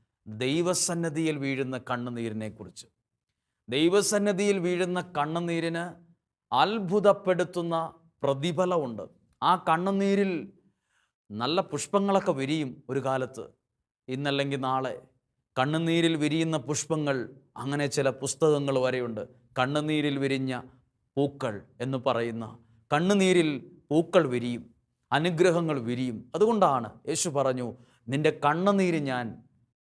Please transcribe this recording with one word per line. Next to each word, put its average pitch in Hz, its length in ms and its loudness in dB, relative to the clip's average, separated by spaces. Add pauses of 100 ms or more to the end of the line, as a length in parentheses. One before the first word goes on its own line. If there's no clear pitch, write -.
(260)
ദൈവസന്നിധിയിൽ 160 1120 -2
വീഴുന്ന 135 400 -4
കണ്ണുനീരിനെ 117 720 -6
കുറിച്ച്. 104 380 -18 (840)
ദൈവസന്നിധിയിൽ 196 880 2
വീഴുന്ന 180 400 -2 (180)
കണ്ണുനീരിന് 165 640 -2 (680)
അത്ഭുതപ്പെടുത്തുന്ന 180 1200 2 (480)
പ്രതിഫലമുണ്ട്. 143 800 0 (400)
ആ 147 140 4
കണ്ണുനീരിൽ 196 760 2 (1000)
നല്ല 127 320 -2
പുഷ്പങ്ങളൊക്കെ 190 680 0
വിരിയും 143 380 -2 (200)
ഒരു 135 160 -2
കാലത്ത്, 131 380 -2 (640)
ഇന്നല്ലെങ്കിൽ 139 520 -2
നാളെ. 131 340 -2 (640)
കണ്ണുനീരിൽ 165 600 2
വിരിയുന്ന 160 420 0
പുഷ്പങ്ങൾ, 143 600 -2 (400)
അങ്ങനെ 143 300 -2
ചില 135 220 0
പുസ്തകങ്ങൾ 143 680 0
വരെയുണ്ട്. 123 420 -2 (380)
കണ്ണുനീരിൽ 147 580 0
വിരിഞ്ഞ 135 360 -2 (640)
പൂക്കൾ 135 360 -2 (280)
എന്ന് 131 160 -4
പറയുന്ന, 117 480 -2 (460)
കണ്ണുനീരിൽ 180 580 4 (400)
പൂക്കൾ 165 380 4
വിരിയും, 120 360 -4 (480)
അനുഗ്രഹങ്ങൾ 160 680 2
വിരിയും. 120 560 -6
അതുകൊണ്ടാണ് 170 540 2 (180)
യേശു 160 220 -2
പറഞ്ഞു, 131 380 -2 (400)
"നിന്റെ 147 240 2 (140)
കണ്ണുനീര് 175 560 2
ഞാൻ 127 240 -2 (560)